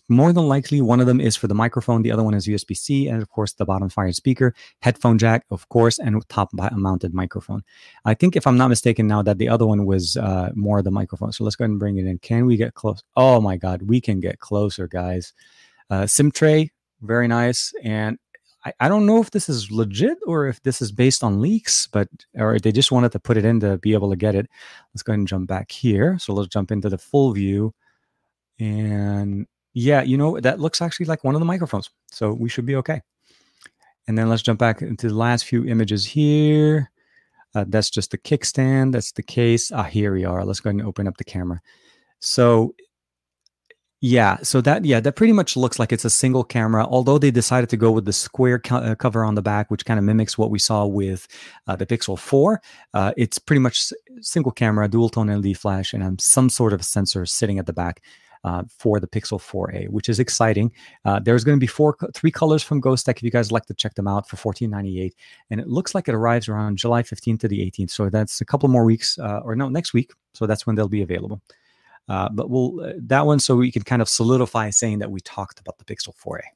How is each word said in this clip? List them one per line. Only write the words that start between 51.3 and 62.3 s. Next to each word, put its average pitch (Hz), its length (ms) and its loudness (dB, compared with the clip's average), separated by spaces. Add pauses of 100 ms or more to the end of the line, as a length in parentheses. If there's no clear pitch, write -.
uh, 98 100 -4
the 101 120 -6
Pixel 101 300 -4
four. 156 440 2 (320)
Uh, 101 240 0
it's - 220 -2
pretty 143 200 2
much 127 180 0
s-, - 160 -4 (280)
single 135 300 -2
camera, 107 360 0
dual 113 220 2
tone 107 220 0
L 104 80 0
E - 20 0
D 98 140 0
flash, 95 380 -4
and, 101 100 -4
um, 92 160 -4
some - 280 4
sort 113 260 2
of 90 120 -2
sensor 98 400 -2
sitting 101 320 -2
at 90 80 -6
the 85 80 -6
back, 87 300 -6 (400)
uh, 87 200 -4 (120)
for 104 240 0
the 95 60 -4
Pixel 104 340 -6
four 92 320 -8
A, 95 140 -8
which 104 240 -6
is 110 100 0
exciting. 113 520 2 (340)
Uh, 98 140 2
there's 113 240 2
gonna 143 140 4
be 127 100 2
four 151 260 2
co-, - 220 -10
three 165 160 0